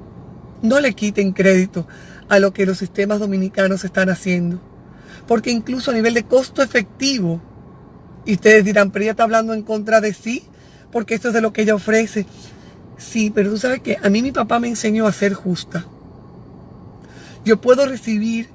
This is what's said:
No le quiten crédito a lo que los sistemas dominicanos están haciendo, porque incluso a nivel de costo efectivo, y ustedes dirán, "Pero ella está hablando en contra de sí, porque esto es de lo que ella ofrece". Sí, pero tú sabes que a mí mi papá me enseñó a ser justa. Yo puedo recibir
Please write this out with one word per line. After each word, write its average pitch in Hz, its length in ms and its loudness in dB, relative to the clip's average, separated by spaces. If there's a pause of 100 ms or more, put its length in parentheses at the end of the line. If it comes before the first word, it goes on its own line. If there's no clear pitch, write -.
(600)
No 247 180 4
le 262 140 2
quiten 202 400 -2
crédito 185 520 2 (440)
a 202 100 6
lo 196 140 2
que 196 120 0
los 190 120 -2
sistemas 202 420 -4
dominicanos 196 640 -2
están 190 260 0
haciendo, 180 520 -2 (640)
porque 233 240 0
incluso 240 400 -4
a - 20 -2
nivel 226 200 2
de 226 100 0
costo 262 400 0
efectivo, 214 800 -2 (840)
y 208 100 0
ustedes 214 280 6
dirán, 202 260 2
"Pero 196 140 -4
ella 220 80 0
está 214 120 0
hablando 226 300 0
en 220 80 -6
contra 220 380 0
de 208 140 0
sí, 233 320 -10 (440)
porque 226 260 -4
esto 233 120 -4
es 226 60 0
de 226 80 2
lo 220 100 0
que 220 120 -2
ella 214 120 4
ofrece". 214 500 0 (720)
Sí, 214 320 -2
pero 202 200 0
tú 214 80 -4
sabes 254 240 -2
que - 200 -4
a - 80 2
mí 208 120 2
mi 262 100 -2
papá 240 280 -2
me 240 100 -4
enseñó 220 360 0
a 202 60 2
ser 202 220 -2
justa. 175 520 -6 (1600)
Yo 220 160 2
puedo 254 260 4
recibir 226 680 -4